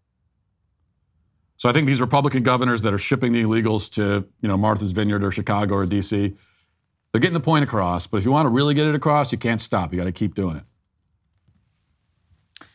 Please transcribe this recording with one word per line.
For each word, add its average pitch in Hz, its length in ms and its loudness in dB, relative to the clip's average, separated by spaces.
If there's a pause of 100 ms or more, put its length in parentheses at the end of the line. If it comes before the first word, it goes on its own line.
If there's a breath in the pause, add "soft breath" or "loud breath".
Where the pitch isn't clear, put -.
(1600)
So 123 120 0
I 120 40 2
think 147 140 4
these 135 140 2
Republican 131 420 0
governors 123 400 2
that 107 100 2
are 101 60 -2
shipping 127 340 0
the 117 100 2
illegals 110 500 0
to, 101 340 0 (140)
you 117 60 -2
know, 98 100 0
Martha's 104 340 0
Vineyard 104 320 0
or 98 80 0
Chicago 101 440 -2
or 98 100 0
D 98 160 -2
C, 101 340 -2 (760 soft breath)
they're 113 100 2
getting 175 120 2
the 170 60 0
point 156 240 2
across, 90 440 -2
but 110 100 -4
if 98 80 -2
you 123 60 2
want 151 140 2
to 131 40 2
really 143 240 2
get 151 120 2
it 151 100 0
across, 147 360 0
you - 60 -4
can't 117 240 -2
stop. 90 320 -2
You 90 40 -2
gotta 90 140 -4
keep 101 240 -4
doing 87 220 -4
it. 73 60 -16 (2000 soft breath)